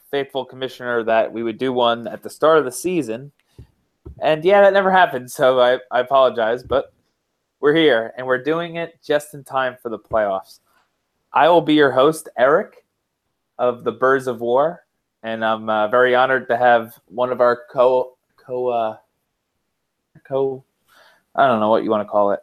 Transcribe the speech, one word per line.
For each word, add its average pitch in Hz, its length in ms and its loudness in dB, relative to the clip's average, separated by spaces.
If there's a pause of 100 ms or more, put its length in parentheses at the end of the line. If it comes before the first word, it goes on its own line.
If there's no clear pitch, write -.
(100)
faithful 139 340 -6
commissioner 123 600 -8
that 113 280 0
we 113 100 -8
would 113 140 -6
do 131 160 -4
one 117 340 0
at 104 160 -14
the 104 60 -16
start 156 300 2
of 135 80 0
the - 60 -8
season. 139 600 -6 (880)
And 156 240 -2
yeah, 202 160 4
that 196 140 6
never 190 160 2
happened, 139 400 2
so 131 300 2
I, 123 180 2 (120)
I 123 100 0
apologize, 123 600 0
but - 300 -4 (680)
we're 147 140 2
here, 123 440 2
and 127 80 -10
we're 127 160 -2
doing 165 340 -4
it 165 260 -10
just 147 300 -4
in 143 120 -18
time 131 360 -6
for 120 80 -12
the 110 100 -8
playoffs. 101 640 -6 (720)
I 143 160 2
will 175 140 4
be 151 120 0
your 147 160 4
host, 139 460 0
Eric, 147 480 0 (760)
of 120 260 -4
the 117 80 -4
Birds 127 340 0
of 117 140 -6
War, 131 440 -2 (380)
and 113 220 -6
I'm, 110 260 -4
uh, 107 180 0
very 123 260 2
honored 131 340 0
to 120 80 -2
have 120 500 2
one 123 240 -4
of 123 100 -4
our 120 300 2
co-, 127 460 0 (200)
co-, 123 320 -8
uh, 113 280 -4 (1300)
co-, 135 400 -6 (680)
I 139 120 2
don't 113 140 2
know 107 100 0
what 110 140 2
you 107 60 -2
wanna 107 140 -2
call 101 280 0
it, - 100 -4